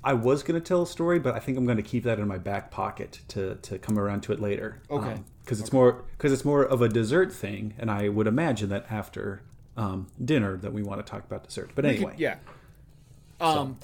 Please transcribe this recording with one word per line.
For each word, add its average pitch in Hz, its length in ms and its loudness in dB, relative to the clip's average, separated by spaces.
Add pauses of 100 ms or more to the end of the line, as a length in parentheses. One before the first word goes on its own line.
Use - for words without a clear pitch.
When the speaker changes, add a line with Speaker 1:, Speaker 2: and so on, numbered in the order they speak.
Speaker 1:
I 135 100 4
was 127 280 4
gonna 165 180 0
tell 175 220 2
a 170 40 0
story, 170 340 2
but 131 140 0
I - 40 -4
think 131 180 -2
I'm 127 80 2
gonna 120 180 2
keep 117 220 -2
that 113 140 2
in 104 100 0
my 95 100 -2
back 95 320 -4
pocket - 580 -6
to, 95 340 -4
to 95 160 -8
come 107 200 0
around 101 260 -2
to - 80 -4
it 104 80 -2
later. 104 500 -4
Speaker 2:
Okay. 113 220 -2
Speaker 1:
Um, 104 120 -10 (220)
'cause 110 140 -4
it's 110 100 -8
Speaker 2:
Okay. 135 80 2
Speaker 1:
more, 123 260 6 (140)
'cause 143 140 2
it's 135 120 0
more 143 200 6
of 127 180 4
a 120 60 6
dessert 117 440 4
thing, 104 460 -6
and 113 120 -2
I 104 200 0
would 107 160 2
imagine 113 440 2
that 98 200 -2
after, 101 500 -6 (360)
um, 95 320 -4 (140)
dinner 113 360 2
that 95 160 -6
we 107 80 -4
wanna 101 200 -6
talk 104 220 -12
about - 200 -12
dessert. - 300 -10
But 139 120 0
Speaker 2:
We 143 60 6
could, 117 60 2
Speaker 1:
anyway. - 200 -2
Speaker 2:
yeah. 135 180 0 (1040)
Speaker 1:
So, 170 60 2
Speaker 2:
Um, 143 380 0